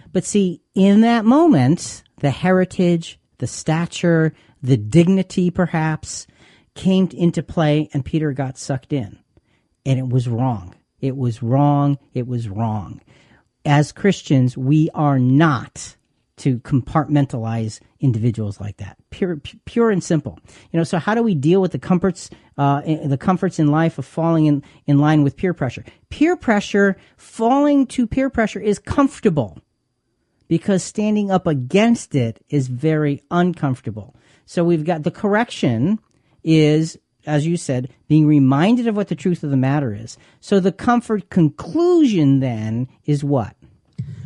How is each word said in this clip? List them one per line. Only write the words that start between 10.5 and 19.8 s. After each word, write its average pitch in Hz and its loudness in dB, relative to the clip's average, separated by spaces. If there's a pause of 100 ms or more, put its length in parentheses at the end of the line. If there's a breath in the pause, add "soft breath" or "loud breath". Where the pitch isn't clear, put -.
It 135 -4
was 120 -4
wrong. 143 2 (160)
It 123 -4
was 120 -6
wrong. 104 -6 (640 soft breath)
As 147 2
Christians, 135 0
we 151 2
are 143 0
not 131 0 (380)
to 131 -2
compartmentalize 120 -2 (200 soft breath)
individuals 110 -2
like 98 -12
that. 98 -18 (140)
Pure, 180 -4
pu-, - -18
pure 233 0